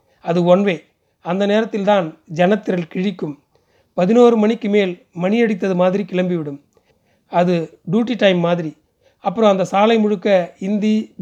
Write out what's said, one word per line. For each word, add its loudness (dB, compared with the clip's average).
அது 0
ஒன் 4
வே. 0
அந்த -2
நேரத்தில் -2
தான் 2
ஜனத்திரள் 0
கிழிக்கும். -6
பதினோரு 4
மணிக்கு 0
மேல் 0
மணி -2
அடித்தது -2
மாதிரி 0
கிளம்பிவிடும். -4
அது 0
டியூட்டி -2
டைம் 2
மாதிரி. -2
அப்புறம் 2
அந்த 0
சாலை 2
முழுக்க 0
இந்தி, -2